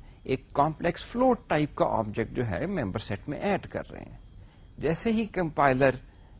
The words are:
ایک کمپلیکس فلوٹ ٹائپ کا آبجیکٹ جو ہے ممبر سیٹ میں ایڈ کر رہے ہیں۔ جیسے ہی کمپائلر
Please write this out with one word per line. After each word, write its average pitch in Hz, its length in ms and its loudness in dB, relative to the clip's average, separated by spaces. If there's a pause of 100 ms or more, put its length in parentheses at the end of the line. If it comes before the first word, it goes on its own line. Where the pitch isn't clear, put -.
(220)
ایک 131 200 -2 (100)
کمپلیکس 160 520 0
فلوٹ 247 420 2
ٹائپ 151 280 2
کا 170 100 2
آبجیکٹ 110 520 -2
جو 123 120 -2
ہے 101 180 -2
ممبر 123 320 -2
سیٹ - 300 -8
میں 139 100 -6
ایڈ 196 280 -2
کر - 240 -8
رہے - 100 -12
ہیں۔ - 180 -16 (600)
جیسے 165 340 0
ہی 220 120 2
کمپائلر 143 680 4 (500)